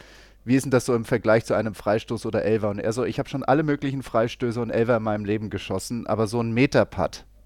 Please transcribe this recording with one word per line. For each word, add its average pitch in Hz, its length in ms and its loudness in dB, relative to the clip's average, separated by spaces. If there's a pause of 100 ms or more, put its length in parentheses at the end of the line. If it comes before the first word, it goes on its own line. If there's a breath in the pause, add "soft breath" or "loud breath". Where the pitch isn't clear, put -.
(460 soft breath)
"Wie 123 100 4
ist 131 60 2
denn 135 80 -8
das 123 160 4
so 127 80 2
im 113 100 0
Vergleich 113 400 4
zu - 80 -4
einem 107 220 0
Freistoß 110 500 -2
oder 110 200 0
Elfer?" 107 260 2
Und 101 80 -6
er 107 160 -2
so, 120 100 -2
"Ich 95 140 -2
hab 135 100 -4
schon 135 160 -6
alle 143 180 4
möglichen 143 400 -2
Freistöße 117 560 -2
und 117 120 -4
Elfer 117 260 2
in 110 60 -2
meinem 107 240 -2
Leben 104 240 -2
geschossen, 98 560 -6
aber 107 200 2
so 113 140 -2
ein 117 120 -2
Meterputt 113 760 2 (200)